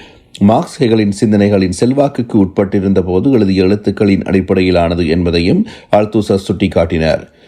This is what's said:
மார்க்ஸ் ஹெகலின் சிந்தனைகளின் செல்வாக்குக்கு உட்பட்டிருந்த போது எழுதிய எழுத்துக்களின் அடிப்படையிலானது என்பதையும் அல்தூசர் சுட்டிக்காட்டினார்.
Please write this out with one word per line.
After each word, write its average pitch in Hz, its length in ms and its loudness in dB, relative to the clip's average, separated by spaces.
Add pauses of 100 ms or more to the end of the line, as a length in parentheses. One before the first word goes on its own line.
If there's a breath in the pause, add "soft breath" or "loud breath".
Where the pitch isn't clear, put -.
(400 loud breath)
மார்க்ஸ் 120 440 0
ஹெகலின் 110 360 0
சிந்தனைகளின் 101 600 0
செல்வாக்குக்கு 135 640 -2
உட்பட்டிருந்த 98 580 0
போது 92 300 0
எழுதிய 98 320 2
எழுத்துக்களின் 98 580 0
அடிப்படையிலானது 90 840 0
என்பதையும் 87 580 0 (260 loud breath)
அல்தூசர் 104 560 0
சுட்டிக்காட்டினார். 85 760 -2 (240 soft breath)